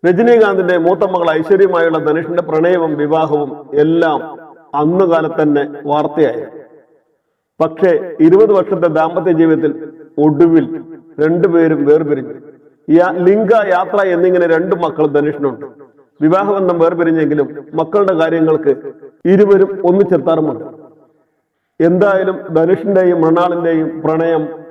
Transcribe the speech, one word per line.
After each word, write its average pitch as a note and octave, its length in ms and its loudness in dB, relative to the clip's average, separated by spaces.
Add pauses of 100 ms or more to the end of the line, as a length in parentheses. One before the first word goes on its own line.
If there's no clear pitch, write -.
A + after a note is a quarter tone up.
രജനീകാന്തിന്റെ F#3+ 680 2
മൂത്ത F3 220 0
മകൾ F3+ 320 0
ഐശ്വര്യയുമായുള്ള E3 640 0
ധനുഷിന്റെ D#3+ 460 -2
പ്രണയവും D#3+ 540 0
വിവാഹവും D3 760 -2
എല്ലാം D#3+ 680 0 (360)
അന്നുകാലത്ത് D#3+ 680 0
തന്നെ D3 320 0 (120)
വാർത്തയായി. C#3+ 580 -2 (1160)
പക്ഷേ D#3+ 580 -2
ഇരുപത് F#3+ 340 4
വർഷത്തെ F3+ 340 0
ദാമ്പത്യ D#3+ 440 -2
ജീവിതത്തിൽ D#3+ 600 0 (260)
ഒടുവിൽ D#3 680 2 (420)
രണ്ടുപേരും E3 600 0
വേർപിരിഞ്ഞു. D3 480 0 (560)
യാ-, F3 280 2
ലിംഗ, F#3 320 2 (160)
യാത്ര F#3 360 -2
എന്നിങ്ങനെ F3+ 460 2
രണ്ട് E3+ 280 0
മക്കൾ D#3 320 -2
ധനുഷിനുണ്ട്. C#3+ 580 -4 (560)
വിവാഹബന്ധം F#3+ 580 0
വേർപിരിഞ്ഞെങ്കിലും D#3+ 920 0
മക്കളുടെ F#3 400 -2
കാര്യങ്ങൾക്ക് D#3+ 640 0 (500)
ഇരുവരും G3 600 4
ഒന്നിച്ചെത്താറുമുണ്ട്. E3 1000 0 (1000)
എന്തായാലും F#3 720 0
ധനുഷിന്റെയും F3+ 680 0
മൃണാളിന്റെയും E3 800 0
പ്രണയം D#3+ 480 -2 (220)